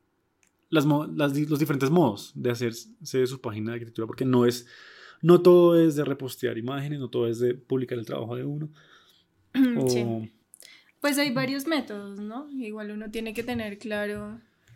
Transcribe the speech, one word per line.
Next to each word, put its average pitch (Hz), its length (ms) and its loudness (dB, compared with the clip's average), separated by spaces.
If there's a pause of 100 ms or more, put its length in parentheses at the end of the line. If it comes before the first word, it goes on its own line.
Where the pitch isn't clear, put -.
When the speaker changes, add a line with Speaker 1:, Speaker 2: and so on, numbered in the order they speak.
(720)
Speaker 1:
las 151 160 4
mo-, 151 200 2
las 151 280 -2
di-, 147 120 0
los 151 120 0
diferentes 139 320 0
modos 147 440 2
de 131 160 -2
hacerse 120 680 -6
de 127 80 2
su 131 140 -8
página 107 300 -8
de 117 60 -8
arquitectura, 113 300 -8
porque 117 180 -6
no 127 220 4
es, 120 200 -2 (560)
no 175 180 8
todo 175 400 8
es 165 160 4
de 147 80 0
repostear 127 540 -4
imágenes, 139 400 -6
no 127 120 -8
todo 120 180 -2
es 117 100 -2
de 123 160 0
publicar 127 440 -4
el 110 80 -10
trabajo 123 300 -8
de 127 80 -8
uno. 147 240 -6 (840)
Speaker 2:
<clears throat> 247 360 2
Sí. 123 160 2
Speaker 1:
O 113 240 -4 (720)
Speaker 2:
Pues 277 180 0
hay 285 120 0
varios 262 360 -4
métodos, 202 520 -6
¿no? 226 320 -12
Igual 214 400 -10
uno 214 200 -12
tiene 220 220 -8
que 226 120 -8
tener 226 340 -6
claro, 208 600 -8 (360)